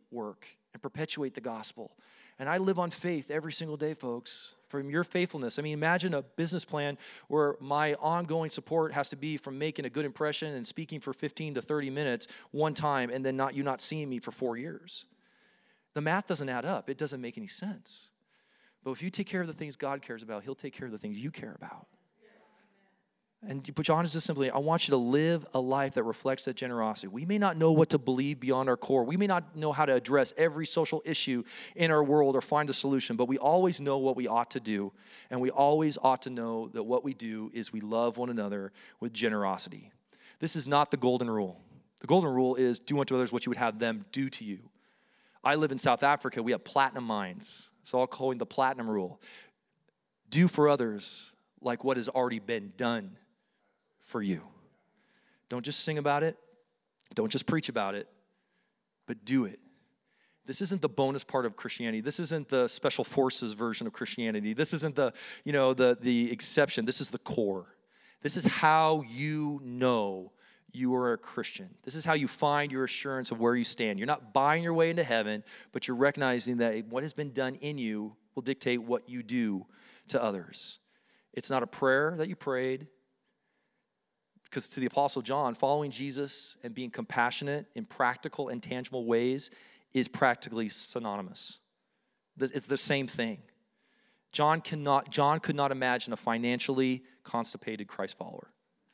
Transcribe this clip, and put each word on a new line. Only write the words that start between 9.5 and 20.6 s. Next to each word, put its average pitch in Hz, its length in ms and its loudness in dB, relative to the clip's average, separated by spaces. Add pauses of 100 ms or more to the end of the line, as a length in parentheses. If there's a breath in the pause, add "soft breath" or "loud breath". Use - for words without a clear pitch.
making 151 280 -4
a 123 40 -6
good 147 160 -4
impression 151 480 -4
and 120 140 -8
speaking 156 320 -8
for 135 120 -8
fifteen 151 440 -8
to 123 60 -2
thirty 147 280 -2
minutes 131 380 -2 (240 loud breath)
one 156 240 0
time 143 340 0
and 131 160 -4
then 131 100 0
not, 135 200 0
you 139 80 -2
not 135 180 -2
seeing 156 260 -4
me 127 120 -6
for 113 120 -10
four 120 240 -4
years. 151 520 -12 (880 soft breath)
The 147 60 -2
math 170 260 0
doesn't 143 220 -4
add 123 140 -4
up. 139 280 -4
It 135 80 -8
doesn't 143 220 -6
make 120 180 -10
any 104 80 -10
sense. - 640 -12 (720 soft breath)
But 135 80 -6
if 127 100 -10
you 180 80 -6
take 190 160 -4
care 185 160 -4
of 170 60 -4
the 156 60 -8
things 143 220 -10
God 139 280 -4
cares 117 180 -10
about, 107 220 -8
he'll 135 100 -8
take 131 240 -10